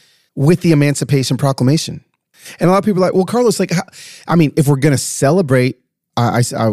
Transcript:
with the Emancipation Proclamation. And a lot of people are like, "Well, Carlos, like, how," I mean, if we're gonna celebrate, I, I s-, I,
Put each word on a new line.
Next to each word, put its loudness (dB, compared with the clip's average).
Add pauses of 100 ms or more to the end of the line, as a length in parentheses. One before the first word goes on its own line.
(340)
with 2
the 2
Emancipation 0
Proclamation. -2 (540)
And 0
a 4
lot 2
of -2
people 0
are 2
like, -2
"Well, 0
Carlos, 0
like, -4
how," -2 (440)
I -2
mean, 2
if 2
we're 2
gonna 0
celebrate, 0 (380)
I, 0
I -2
s-, -2
I, -2